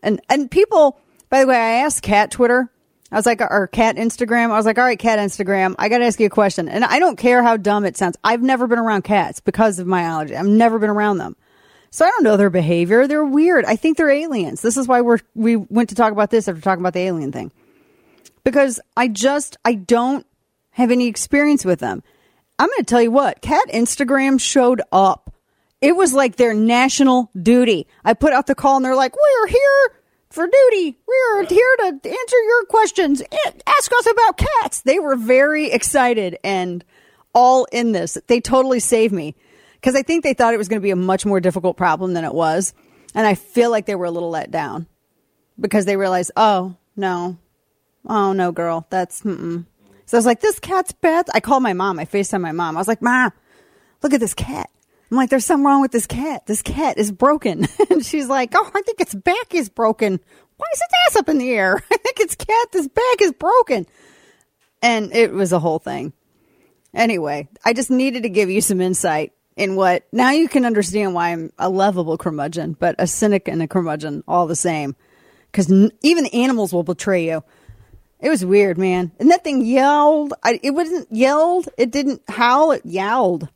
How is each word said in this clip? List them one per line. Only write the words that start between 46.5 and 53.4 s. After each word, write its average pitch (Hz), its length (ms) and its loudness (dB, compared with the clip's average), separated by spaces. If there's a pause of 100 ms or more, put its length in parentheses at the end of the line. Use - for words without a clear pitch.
no. 180 400 -6 (720)
Oh, 202 240 0
no, 185 180 0
girl. 165 400 -4
That's, 185 320 -6
mm-mm." 170 420 -6 (420)
So - 100 -2
I - 20 6
was 226 80 2
like, 240 140 0
"This 415 180 0
cat's 370 340 -4
bad." 339 420 0
I 226 60 2
called 262 220 0
my 214 120 -2
mom. 185 240 -4
I 151 80 -8
FaceTimed 202 340 -4
my 165 120 -6
mom. 165 240 -6
I 170 40 -4
was 190 80 -4
like, 226 140 -2
"Ma, 247 260 2 (760)